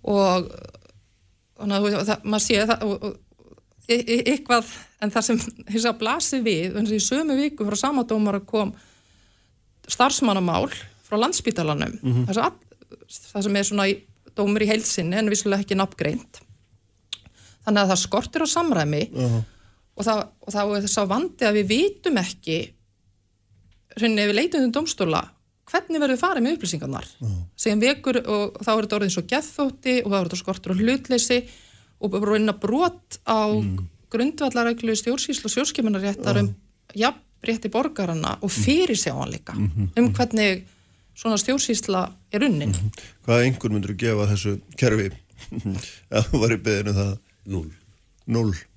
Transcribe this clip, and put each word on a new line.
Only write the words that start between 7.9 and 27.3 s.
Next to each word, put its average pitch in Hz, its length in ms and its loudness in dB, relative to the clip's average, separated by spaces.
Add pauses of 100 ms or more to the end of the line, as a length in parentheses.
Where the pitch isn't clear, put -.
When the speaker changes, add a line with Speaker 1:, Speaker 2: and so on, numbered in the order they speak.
Speaker 1:
dómara 208 420 0
kom 214 280 -2 (1120)
starfsmannamál 202 840 2 (380)
frá 208 120 -2
Landspítalanum, 170 800 -2
Speaker 2:
Mhm. 127 240 2
Speaker 1:
þar 190 80 -4
sem 120 100 0
all-, - 160 -4 (760)
það 202 100 -2
sem 202 120 0
er 196 80 2
svona 202 260 0
í, 196 120 -2 (340)
dómur 208 260 2
í 208 60 2
heild 220 180 0
sinni, 175 300 -2
en 214 140 0
vissulega 202 340 0
ekki 196 140 -2
nafngreint. - 600 -4 (1300)
Þannig 202 180 4
að 190 80 4
það 185 160 2
skortir 254 360 -2
á 294 40 0
samræmi 160 640 0
Speaker 2:
Já. 120 320 2 (540)
Speaker 1:
og 202 80 -4
það, 214 220 0 (140)
og 208 120 -12
það 208 300 0
er 208 40 -2
sá 202 200 2
vandi 247 380 0
að 208 80 4 (100)
við 190 40 -2
vitum 320 500 2
ekki, 170 400 -2 (1400)
hreinlega 214 280 2
ef 208 60 2
við 208 80 2
leitum 320 240 2
um 240 80 2
dómstóla, 233 500 0 (480)
hvernig 330 320 -2
verður 262 180 2
farið 339 240 0
með 311 140 0
upplýsingarnar? 156 480 -6 (160)
Speaker 2:
Já. 110 80 -4 (260)